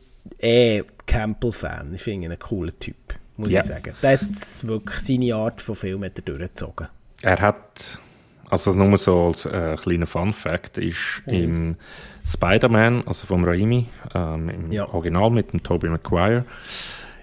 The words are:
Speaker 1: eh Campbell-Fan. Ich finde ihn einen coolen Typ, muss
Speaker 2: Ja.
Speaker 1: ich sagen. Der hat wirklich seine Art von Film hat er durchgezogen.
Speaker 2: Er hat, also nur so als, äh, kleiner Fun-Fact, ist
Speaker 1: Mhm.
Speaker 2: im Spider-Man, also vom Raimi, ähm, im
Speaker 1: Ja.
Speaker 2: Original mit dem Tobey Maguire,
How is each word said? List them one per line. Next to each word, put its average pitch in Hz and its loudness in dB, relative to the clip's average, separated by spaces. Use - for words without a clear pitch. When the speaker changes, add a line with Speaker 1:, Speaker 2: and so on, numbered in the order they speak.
Speaker 1:
eh 117 4
Campbell-Fan. 104 -2
Ich 90 -12
finde 98 -6
ihn 85 -6
einen 85 -8
coolen - -6
Typ, - -10
muss 107 -2
Speaker 2:
Ja. 95 4
Speaker 1:
ich - -2
sagen. - -8
Der 135 6
hat 135 4
wirklich 110 -4
seine 123 2
Art 110 -2
von - -8
Film 98 -6
hat 92 -10
er - -14
durchgezogen. - -8
Speaker 2:
Er 90 4
hat, - -2
also 95 2
nur 98 6
so 90 4
als, - 0
äh, 85 -2
kleiner 85 0
Fun-Fact, - -4
ist 90 -4
Speaker 1:
Mhm. - -4
Speaker 2:
im 82 0
Spider-Man, 117 4
also - -6
vom 87 2
Raimi, 110 2
ähm, 80 -4
im 90 -8
Speaker 1:
Ja. 101 -2
Speaker 2:
Original 87 2
mit 117 2
dem 85 -2
Tobey 87 0
Maguire, 90 2